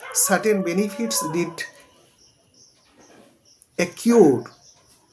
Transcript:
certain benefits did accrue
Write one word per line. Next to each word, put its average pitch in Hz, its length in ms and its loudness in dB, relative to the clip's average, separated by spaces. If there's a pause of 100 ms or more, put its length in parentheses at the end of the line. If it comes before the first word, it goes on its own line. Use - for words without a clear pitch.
(140)
certain 202 500 0
benefits 208 580 -4 (100)
did 165 320 -6 (2250)
accrue 180 680 4 (680)